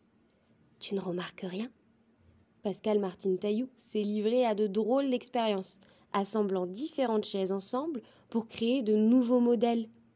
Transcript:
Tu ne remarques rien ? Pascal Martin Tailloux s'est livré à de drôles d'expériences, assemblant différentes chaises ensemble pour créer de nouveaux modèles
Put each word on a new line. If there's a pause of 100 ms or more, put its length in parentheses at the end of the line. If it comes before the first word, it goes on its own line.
(800)
Tu
ne
remarques
rien ? (920)
Pascal
Martin
Tailloux
s'est
livré
à
de
drôles
d'expériences, (340)
assemblant
différentes
chaises
ensemble (280)
pour
créer
de
nouveaux
modèles (280)